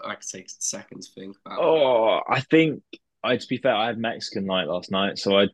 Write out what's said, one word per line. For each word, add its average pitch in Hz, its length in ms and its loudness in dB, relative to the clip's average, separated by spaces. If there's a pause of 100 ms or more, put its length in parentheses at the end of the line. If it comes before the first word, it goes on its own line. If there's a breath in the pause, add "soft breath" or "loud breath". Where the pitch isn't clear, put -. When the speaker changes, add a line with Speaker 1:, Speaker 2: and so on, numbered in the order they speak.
Speaker 1:
I 104 100 -8
could - 140 -16
take 92 160 -14
a - 40 -20 (100)
second - 420 -10
to - 100 -20
think 95 240 -18 (100)
about 110 140 -10
it. - 20 0
Speaker 2:
Oh, 131 680 4
I 131 100 2
think, 160 420 2 (400)
I, 123 140 0
to - 120 -6
be 127 100 -4
fair, 123 180 2
I 110 120 2
had 113 100 -4
Mexican 113 480 -4
night 92 240 0
last 90 220 -4
night, 95 260 0
so 98 200 2
I'd 101 160 6